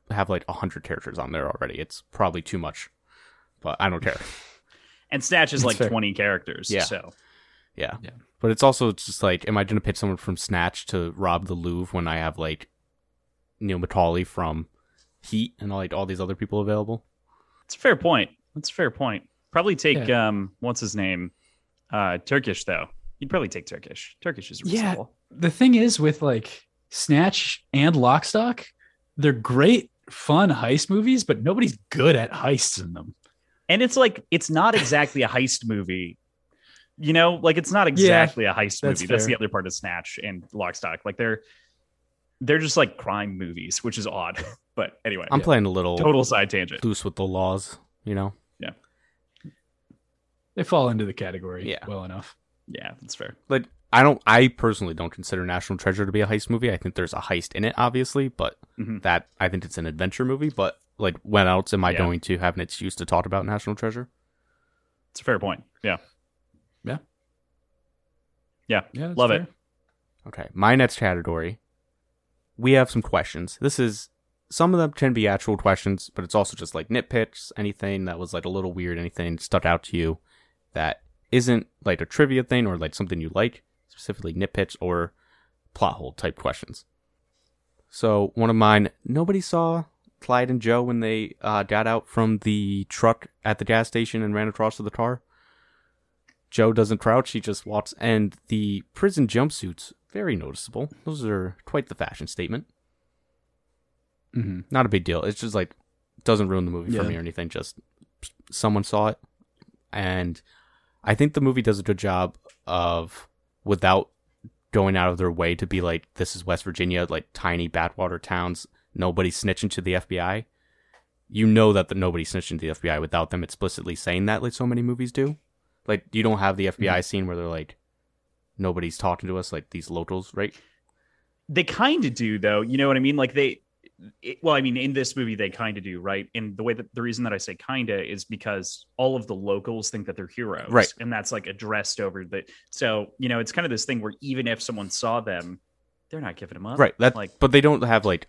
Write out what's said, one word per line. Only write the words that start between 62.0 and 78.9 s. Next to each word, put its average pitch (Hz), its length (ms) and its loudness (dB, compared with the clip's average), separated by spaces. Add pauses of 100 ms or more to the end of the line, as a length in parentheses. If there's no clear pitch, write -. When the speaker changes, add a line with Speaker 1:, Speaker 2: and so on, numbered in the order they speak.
Speaker 1:
to 90 180 -2
have 90 180 0
an 90 40 -4
excuse 92 360 -8
to 87 100 -8
talk 90 180 2
about 98 220 -4
National 104 300 -4
Treasure? 117 320 -6 (1040)
Speaker 2:
It's - 80 -18
a - 40 -20
fair 117 140 2
point. 95 260 -6 (180)
Yeah. 92 160 -2 (840)
Speaker 3:
Yeah. 139 140 -6 (1700)
Speaker 2:
Yeah. 107 160 0 (100)
Speaker 3:
Yeah, 151 160 -8
that's 175 100 -4
Speaker 2:
Love 123 120 6
it. 104 140 4
Speaker 3:
fair. - 40 -10 (800)
Speaker 1:
Okay. - 260 -14
My 104 240 6
next 131 220 4
category, 87 600 -2 (1000)
we 123 160 4
have 131 180 6
some 113 120 0
questions. - 580 -4
This 139 180 0
is, 113 320 -2 (400)
some 175 240 2
of 175 60 4
them 156 120 0
can 135 200 2
be 113 140 2
actual 101 300 2
questions, 98 580 0
but 92 100 -8
it's 87 100 -4
also 104 220 2
just, - 180 -10
like, 82 140 -8
nitpicks, - 680 -4
anything 98 480 -6
that 87 140 -8
was, 90 160 -8
like, 85 100 -6
a 92 60 -8
little 92 220 -4
weird, 87 260 -6